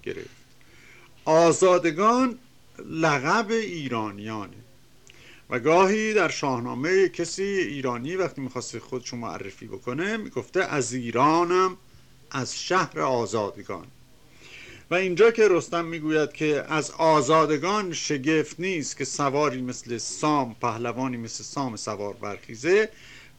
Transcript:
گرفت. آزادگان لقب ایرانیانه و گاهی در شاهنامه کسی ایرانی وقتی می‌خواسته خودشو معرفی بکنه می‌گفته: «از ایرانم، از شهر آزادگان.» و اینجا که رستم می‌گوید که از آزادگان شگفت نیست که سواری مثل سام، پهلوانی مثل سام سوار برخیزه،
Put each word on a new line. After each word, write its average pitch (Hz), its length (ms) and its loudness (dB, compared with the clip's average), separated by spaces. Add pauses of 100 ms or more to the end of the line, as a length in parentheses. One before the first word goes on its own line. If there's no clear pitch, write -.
گرفت. - 260 -10 (960)
آزادگان 175 1120 4 (500)
لقب 160 600 0
ایرانیانه 110 1040 -6 (960)
و 123 80 -2
گاهی 190 540 4
در 180 160 2
شاهنامه 139 800 0
کسی 175 340 -6
ایرانی 143 720 -4
وقتی 156 260 -4
می‌خواسته 123 380 -8
خودشو 123 380 -10
معرفی 104 500 -10
بکنه 143 500 -4
می‌گفته: 185 460 -4
«از 123 300 -2
ایرانم، 165 840 2 (540)
از 127 280 -6
شهر 175 400 -2
آزادگان.» 104 880 -2 (1040)
و 170 40 2
اینجا 190 360 6
که 220 160 6
رستم 170 380 2
می‌گوید 156 480 0
که 151 340 0
از 151 240 -2
آزادگان 160 1000 4
شگفت 151 680 -2
نیست 170 380 -4
که 135 80 -6
سواری 139 560 0
مثل 120 360 -8
سام، 135 640 -2
پهلوانی 120 560 -4
مثل 113 260 -10
سام 131 320 -6
سوار 101 380 -8
برخیزه، 123 760 -2 (500)